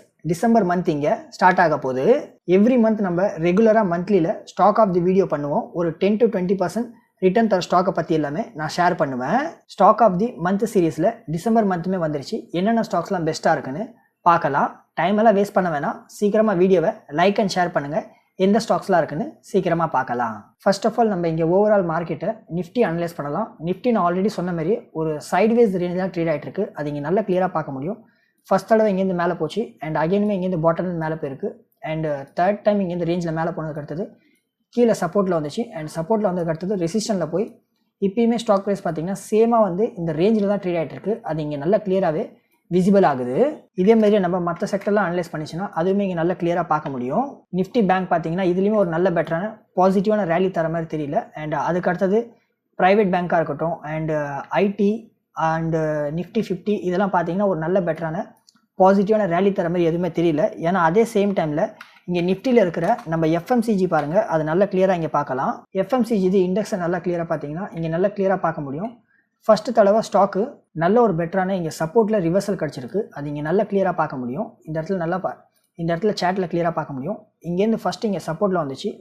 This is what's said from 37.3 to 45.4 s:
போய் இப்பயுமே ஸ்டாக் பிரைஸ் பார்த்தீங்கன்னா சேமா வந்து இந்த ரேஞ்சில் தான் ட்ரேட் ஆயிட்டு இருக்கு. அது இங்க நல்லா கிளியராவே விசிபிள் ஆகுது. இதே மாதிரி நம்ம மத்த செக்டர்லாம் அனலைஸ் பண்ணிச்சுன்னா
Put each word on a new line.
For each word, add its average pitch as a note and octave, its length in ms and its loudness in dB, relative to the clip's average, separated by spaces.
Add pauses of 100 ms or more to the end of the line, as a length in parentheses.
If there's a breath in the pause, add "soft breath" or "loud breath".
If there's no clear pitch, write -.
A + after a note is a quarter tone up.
போய் F#3 140 0 (600)
இப்பயுமே A#3 340 2
ஸ்டாக் G3 240 2
பிரைஸ் G3 180 -2
பார்த்தீங்கன்னா E3+ 340 -4 (100)
சேமா A3+ 360 4
வந்து F#3+ 220 0 (140)
இந்த E3 200 -2
ரேஞ்சில் G3+ 320 2
தான் G3+ 120 -4
ட்ரேட் F3 160 -2
ஆயிட்டு C#3 160 -6
இருக்கு. F#3+ 180 -4 (160)
அது D#3 160 -4
இங்க D3 160 -6
நல்லா G3 240 2
கிளியராவே F#3 360 0 (540 soft breath)
விசிபிள் F#3 340 6
ஆகுது. B2+ 280 -2 (440)
இதே A3 200 6
மாதிரி G#3 240 4
நம்ம F3+ 140 0 (100)
மத்த E3+ 240 -6
செக்டர்லாம் G3+ 340 0
அனலைஸ் E3+ 260 -4
பண்ணிச்சுன்னா D#3 320 -8 (140)